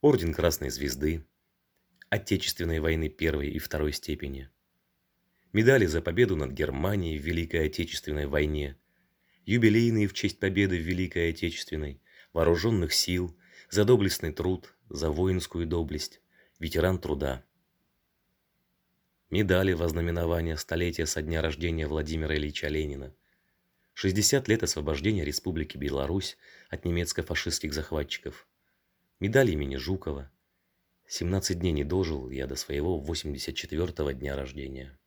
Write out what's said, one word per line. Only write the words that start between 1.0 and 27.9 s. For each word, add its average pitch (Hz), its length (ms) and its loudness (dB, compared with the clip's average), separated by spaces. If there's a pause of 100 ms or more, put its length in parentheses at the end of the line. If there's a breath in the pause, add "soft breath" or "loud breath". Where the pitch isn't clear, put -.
Отечественной 87 680 0
войны 80 300 2
первой 73 420 -2
и - 80 -4
второй 76 340 -2
степени, 67 580 -8 (1000)
медали 113 340 6
за 80 140 2
победу 90 360 2
над 67 160 -2
Германией 80 680 -2
в 69 40 -8
Великой 82 440 0
Отечественной 76 600 -4
войне, 73 520 0 (680)
юбилейные 113 600 6
в 98 80 -4
честь - 240 -2
победы 98 400 2
в 80 40 -2
Великой 87 480 0
Отечественной, 78 720 -6 (320 loud breath)
вооруженных 85 600 4
сил, 90 420 0 (320 loud breath)
за 104 160 4
доблестный 98 480 4
труд, - 420 -2 (140)
за 76 220 -2
воинскую 85 560 0
доблесть, 80 540 -4 (400 soft breath)
ветеран 85 400 2
труда. 69 440 -2 (1800)
Медали 92 440 4
во 85 160 2
знаменование 85 680 0
столетия 85 500 -2
со 78 140 -4
дня 80 220 -2
рождения 80 460 -2
Владимира 78 480 -2
Ильича 76 320 -4
Ленина. 73 440 -4 (800)
Шестьдесят 104 560 2
лет 107 140 4
освобождения 78 600 0
Республики 76 520 -4
Беларусь 69 600 -2 (320 loud breath)
от - 160 -10
немецко-фашистских 82 880 -2
захватчиков. - 760 -6 (720)